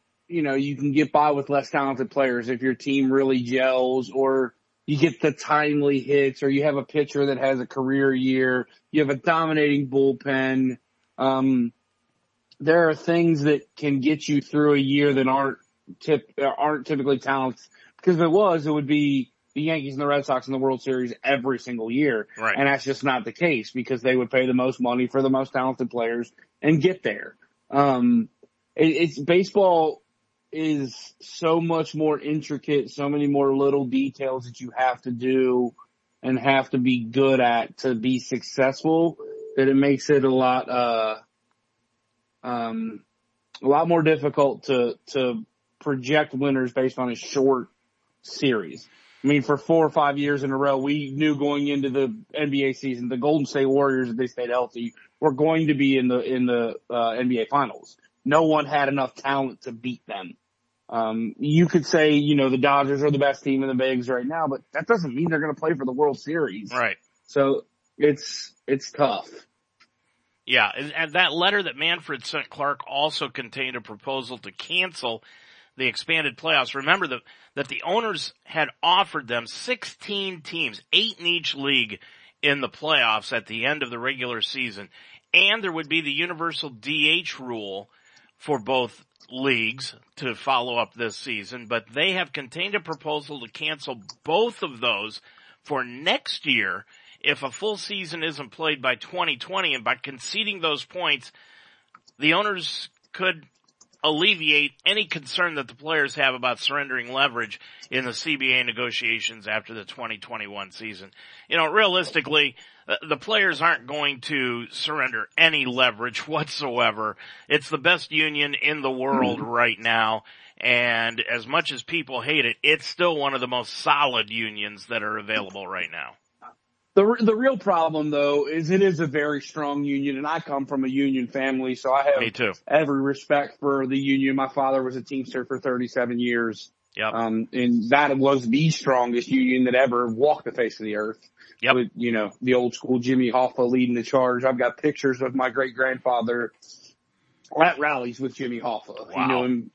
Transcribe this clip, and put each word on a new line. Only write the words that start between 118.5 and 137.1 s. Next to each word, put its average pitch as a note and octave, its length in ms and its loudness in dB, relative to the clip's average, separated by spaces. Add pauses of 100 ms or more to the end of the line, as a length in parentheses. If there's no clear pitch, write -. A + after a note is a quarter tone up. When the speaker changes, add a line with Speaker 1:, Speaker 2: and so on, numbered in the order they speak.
Speaker 2:
in D3 280 -2
the C3+ 80 0
world B2+ 500 0
Speaker 1:
Mm-hmm. A2 80 -6
Speaker 2:
right A#2 320 2
now. A2+ 420 0 (360)
And A#2 640 2
as A#2 280 -4
much D#3 240 0
as B2 100 -8
people C#3+ 380 -6
hate C#3 240 0
it, A#2 180 -2
it's D3+ 240 2
still E3+ 300 0
one C#3 180 0
of B2+ 60 -4
the B2 80 -2
most B2 240 -4
solid C3+ 580 0
unions G#2 560 -8
that A2+ 160 -4
are G#2+ 160 -4
available G2+ 480 -6
right F2+ 240 -6
now. C#2 220 -10 (800)
Speaker 1:
The, G#3 260 6
the A3 160 4
real B3+ 220 2
problem, D#3+ 500 0
though, C#3+ 400 2
is D#3+ 220 -4
it F#3+ 100 4
is F#3 200 2
a D#3+ 60 0
very D3 360 -2
strong C#3+ 420 -6
union, C#3 320 -2
and C#3+ 100 -6
I D#3+ 140 -4
come C#3 240 -4
from C3+ 180 -2
a C3 60 -2
union C3 380 0
family, C3 480 -2
so B2+ 180 -2
I C#3 120 2
have C#3 160 2
Speaker 2:
Me A2+ 100 0
too. A2 240 -2 (120)
Speaker 1:
every C3+ 360 2
respect C#3 580 -2
for C#3 260 0
the C3+ 120 -2
union. C3+ 360 2
My C3+ 140 0
father C3+ 340 0
was B2+ 140 -4
a B2 60 -8
Teamster B2+ 420 -6
for B2+ 140 -6
thirty-seven B2 600 -2
years. A#2 520 -2 (260)
Speaker 2:
Yep. A2 160 -2